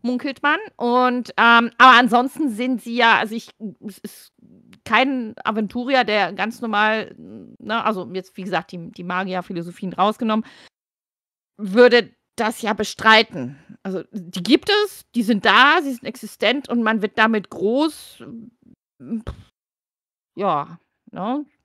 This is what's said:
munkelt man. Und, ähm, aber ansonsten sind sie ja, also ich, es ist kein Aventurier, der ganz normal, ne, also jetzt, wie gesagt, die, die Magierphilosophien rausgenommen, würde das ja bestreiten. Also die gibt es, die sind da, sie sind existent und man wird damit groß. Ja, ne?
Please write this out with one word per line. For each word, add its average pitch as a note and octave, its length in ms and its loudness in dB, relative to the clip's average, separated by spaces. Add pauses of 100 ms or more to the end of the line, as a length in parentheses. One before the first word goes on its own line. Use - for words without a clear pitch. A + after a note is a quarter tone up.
munkelt B3+ 400 -6
man. D4 160 0 (180)
Und, B3 600 0
ähm, A#3 400 6
aber B3 200 10
ansonsten B3+ 520 2
sind A#3+ 320 -4
sie A#3 140 -8
ja, A3+ 240 4
also A3 140 -4
ich, A3+ 140 -10 (380)
es G3 140 -16
ist - 320 -20 (520)
kein A#3+ 580 0
Aventurier, A#3 640 -2
der G#3 300 -2
ganz G#3 260 -6
normal, G#3+ 540 -2 (440)
ne, A3 240 -6
also F#3 300 -4
jetzt, F#3 240 -12
wie F#3+ 60 -14
gesagt, F3+ 300 -6
die, E3+ 180 -14
die F3+ 140 -16
Magierphilosophien F3+ 920 -8
rausgenommen, A3 500 -2 (1120)
würde A3+ 540 4 (260)
das A3+ 240 -4
ja G#3+ 140 -4
bestreiten. G#3 800 2 (260)
Also F#3+ 200 -8 (100)
die F3+ 300 -10
gibt A#3+ 260 0 (160)
es, - 300 -12
die A#3 80 -2
sind G#3 240 0
da, C4+ 360 6
sie C#4 100 -6
sind A#3+ 120 -12
existent B3 640 -4
und A#3+ 140 -2
man A3 180 0
wird G#3 160 -6
damit A3 320 0
groß. C4+ 760 -4 (2000)
Ja, E3+ 420 -4 (340)
ne? B3+ 340 -8 (180)